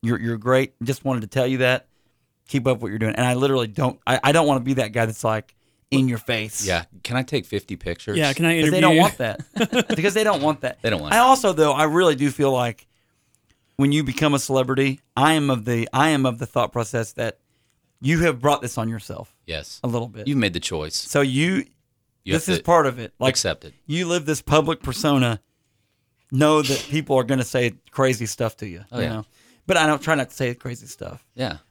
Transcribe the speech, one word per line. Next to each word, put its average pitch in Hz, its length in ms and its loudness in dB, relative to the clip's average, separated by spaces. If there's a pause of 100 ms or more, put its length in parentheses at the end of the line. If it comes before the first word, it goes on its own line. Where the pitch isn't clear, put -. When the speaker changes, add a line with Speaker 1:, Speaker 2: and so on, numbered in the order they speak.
Speaker 1:
You're, 117 160 0
you're 117 200 -4
great. 127 340 2 (100)
Just 120 220 -6
wanted 127 180 -2
to 107 60 -12
tell 127 180 -2
you 131 120 -2
that. 127 300 0 (600)
Keep 127 200 -2
up 127 120 2
what 110 80 -8
you're 101 120 -6
doing." 110 160 -2
And 123 120 0
I 123 60 2
literally 127 340 2
don't, 127 400 -2
I, 131 160 0
I 143 80 4
don't 160 160 4
wanna 135 140 2
be 131 140 -2
that 110 180 -2
guy 117 140 2
that's, 110 180 -6
like, 110 280 -2 (380)
in 135 160 2
your 117 120 -2
face. 110 460 -6
Speaker 2:
Yeah. 87 200 0 (180)
Can 123 140 -6
I 131 60 -2
take 127 220 -4
fifty 101 300 -6
pictures? 87 420 -6
Speaker 3:
Yeah, 151 140 2
can 165 140 -2
I 165 80 2
Speaker 1:
'Cause 160 160 2
Speaker 3:
interview - 20 2
Speaker 1:
they - 100 2
don't 170 140 6
Speaker 3:
you? 165 60 8
Speaker 1:
want 196 160 2
that. 208 720 -2
Speaker 3:
<laughs> 226 60 0
Speaker 1:
Because 185 180 0
they 214 100 2
don't 196 180 0
want 151 200 -2
that. - 200 -8
Speaker 2:
They 117 80 0
don't 92 120 -2
want 76 120 -2
Speaker 1:
I 214 40 6
Speaker 2:
it. - 20 6
Speaker 1:
also, 254 320 4
though, 151 220 4
I 143 100 2
really 156 320 4
do 135 160 0
feel 135 220 0
like 123 340 -4 (880)
when 139 160 4
you 151 140 2
become 143 280 0
a 139 60 2
celebrity, 135 600 0 (160)
I 147 160 4
am 147 160 2
of 117 160 -2
the, 117 260 -2
I 143 180 2
am 139 160 2
of 120 140 -2
the 120 60 -6
thought 113 260 -2
process 113 420 -4
that 113 260 -6 (600)
you 156 200 0
have 156 200 0
brought 143 220 2
this - 160 -8
on 113 100 -2
yourself. - 480 -10 (100)
Speaker 2:
Yes. 78 380 -12
Speaker 1:
A - 60 -2
little 117 180 -4
bit. 107 220 -10
Speaker 2:
You've 143 80 2
made 104 160 2
the 85 80 -4
choice. 80 340 -6
Speaker 1:
So - 260 -2
you, 147 440 0 (580)
Speaker 2:
You - 100 -2
Speaker 1:
this 160 120 0
Speaker 2:
have 190 80 0
Speaker 1:
is 165 60 0
Speaker 2:
to - 40 -18
Speaker 1:
part 170 240 4
of 123 120 -4
it. 113 200 -10
Like, 131 120 2
Speaker 2:
accept - 340 -2
it. 73 80 -20 (140)
Speaker 1:
you 170 200 -2
live 170 200 -2
this 151 160 -2
public 156 380 2
persona. 127 580 0 (920)
Know 151 300 4
that 135 180 0 (100)
people 143 280 0
are 127 60 2
gonna 127 200 0
say 123 300 -2 (180)
crazy 131 340 0
stuff 110 320 -6
to 110 100 -12
you. 90 240 -16
Speaker 2:
Oh, 127 80 -10
Speaker 1:
you 107 40 0
Speaker 2:
yeah. 82 60 -2
Speaker 1:
know? 110 160 -8 (420)
But 185 100 2
I 160 100 2
don't 147 140 0
try 160 140 2
not 135 140 -2
to - 60 -20
say 123 200 -4
crazy 120 320 -12
stuff. - 380 -16 (100)
Speaker 2:
Yeah. 117 220 -6 (140)